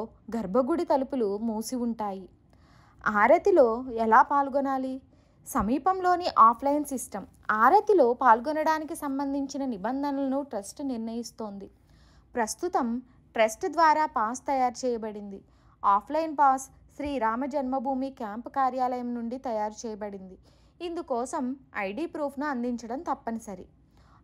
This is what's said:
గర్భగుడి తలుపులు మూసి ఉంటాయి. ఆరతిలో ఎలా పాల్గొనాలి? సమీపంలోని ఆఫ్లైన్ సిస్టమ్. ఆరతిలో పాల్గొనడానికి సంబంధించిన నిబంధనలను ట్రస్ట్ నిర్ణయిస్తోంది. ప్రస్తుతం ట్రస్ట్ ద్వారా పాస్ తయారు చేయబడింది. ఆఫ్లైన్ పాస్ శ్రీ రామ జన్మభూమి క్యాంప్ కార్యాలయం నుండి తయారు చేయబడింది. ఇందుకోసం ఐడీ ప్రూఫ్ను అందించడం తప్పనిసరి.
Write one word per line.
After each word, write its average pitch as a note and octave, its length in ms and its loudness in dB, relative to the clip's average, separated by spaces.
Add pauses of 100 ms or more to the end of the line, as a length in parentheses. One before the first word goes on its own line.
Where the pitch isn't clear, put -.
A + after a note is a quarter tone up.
(320)
గర్భగుడి A#3+ 540 0
తలుపులు C4 520 0
మూసి A3 380 -4
ఉంటాయి. A3 500 -6 (800)
ఆరతిలో C4 600 6 (280)
ఎలా A3+ 260 6
పాల్గొనాలి? C4+ 720 0 (540)
సమీపంలోని F4+ 800 0 (120)
ఆఫ్లైన్ C#4 460 6
సిస్టమ్. A3 400 -8 (260)
ఆరతిలో C#4 600 6
పాల్గొనడానికి D4+ 840 2
సంబంధించిన C#4 680 -6
నిబంధనలను C4+ 760 -4
ట్రస్ట్ C4 420 -10
నిర్ణయిస్తోంది. A3+ 840 -8 (680)
ప్రస్తుతం C4 520 -2 (480)
ట్రస్ట్ A3+ 320 0
ద్వారా D#4 380 4
పాస్ B3 360 -4
తయారు B3+ 440 -2
చేయబడింది. G#3 540 -6 (440)
ఆఫ్లైన్ C#4+ 540 0
పాస్ C4+ 280 4 (300)
శ్రీ C#4+ 220 -8
రామ A3+ 280 -2
జన్మభూమి C4+ 640 -4
క్యాంప్ A#3+ 400 -10
కార్యాలయం B3 640 -2
నుండి A#3 220 -6
తయారు G#3+ 500 -6
చేయబడింది. G3 500 -12 (440)
ఇందుకోసం D#4 600 -6 (340)
ఐడీ G3+ 280 -6
ప్రూఫ్ను C#4+ 400 -6
అందించడం A#3+ 560 -6
తప్పనిసరి. A3+ 640 -8 (580)